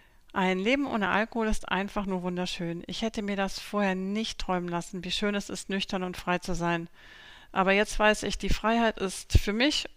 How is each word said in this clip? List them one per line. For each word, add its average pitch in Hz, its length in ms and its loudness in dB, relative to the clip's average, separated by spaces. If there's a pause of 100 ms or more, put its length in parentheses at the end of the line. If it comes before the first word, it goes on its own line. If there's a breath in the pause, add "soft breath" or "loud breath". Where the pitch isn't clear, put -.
(320 soft breath)
Ein 185 280 2
Leben 262 260 2
ohne 214 220 0
Alkohol 220 400 0
ist 214 200 0
einfach 196 380 -2
nur 185 160 -2
wunderschön. 180 640 -4
Ich - 160 -6
hätte 220 200 -4
mir 202 120 -2
das 196 240 -2
vorher 196 380 0
nicht 202 420 -4
träumen 180 300 -2
lassen, 170 340 -4
wie 180 80 -6
schön 208 240 0
es 202 160 -4
ist, - 200 -8
nüchtern 190 340 -2
und 180 120 -6
frei 180 220 0
zu 180 160 -2
sein. 170 340 0 (600 loud breath)
Aber 190 220 2
jetzt 202 260 2
weiß 214 240 6
ich, 196 160 -4
die 202 100 -2
Freiheit 226 520 4
ist - 380 0
für - 140 6
mich 254 440 2